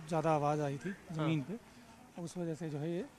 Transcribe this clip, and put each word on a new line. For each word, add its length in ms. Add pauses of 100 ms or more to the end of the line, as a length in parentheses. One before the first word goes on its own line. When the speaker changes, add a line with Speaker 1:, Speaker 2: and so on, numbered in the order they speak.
Speaker 1:
ज़्यादा 240
आवाज़ 280
आई 160
थी 120
Speaker 2:
हाँ। 260
Speaker 1:
ज़मीन 260
पे, 180 (640)
उस 140
वजह 180
से 160
जो 80
है 140
ये 140 (120)